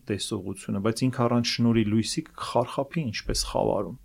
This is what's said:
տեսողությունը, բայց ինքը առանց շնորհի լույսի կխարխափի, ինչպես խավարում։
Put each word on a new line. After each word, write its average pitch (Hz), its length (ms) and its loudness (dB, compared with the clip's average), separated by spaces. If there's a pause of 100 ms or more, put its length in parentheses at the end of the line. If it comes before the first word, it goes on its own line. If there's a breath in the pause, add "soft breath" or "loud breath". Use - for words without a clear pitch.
տեսողությունը, 101 760 -4
բայց 113 220 0
ինքը 127 200 2
առանց 120 280 2
շնորհի 117 340 4
լույսի 107 420 0
կխարխափի, - 800 -2
ինչպես - 400 -4
խավարում։ 104 600 0